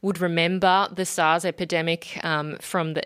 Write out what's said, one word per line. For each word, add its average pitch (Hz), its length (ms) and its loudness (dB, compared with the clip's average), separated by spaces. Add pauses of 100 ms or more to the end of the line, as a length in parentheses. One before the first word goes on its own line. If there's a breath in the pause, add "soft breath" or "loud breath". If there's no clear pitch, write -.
would 185 180 -2
remember 180 760 2
the 185 120 -4
sars 165 400 2
epidemic, 165 800 -2
um, 151 360 -2
from 160 340 -2
the 160 120 -4